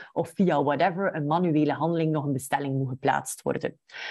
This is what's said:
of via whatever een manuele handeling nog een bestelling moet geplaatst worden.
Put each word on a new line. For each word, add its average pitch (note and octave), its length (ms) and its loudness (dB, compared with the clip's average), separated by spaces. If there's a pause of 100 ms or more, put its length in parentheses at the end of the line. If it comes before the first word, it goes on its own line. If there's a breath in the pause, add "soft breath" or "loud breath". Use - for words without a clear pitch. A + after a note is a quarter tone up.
(140)
of - 220 -4
via E3 280 4
whatever E3 520 0
een D3+ 100 -2
manuele D3+ 480 2
handeling D#3+ 380 0
nog D3+ 140 -2
een C#3+ 80 -2
bestelling C3+ 440 -2
moet C3+ 120 -2
geplaatst - 520 -2
worden. - 380 -4 (320 loud breath)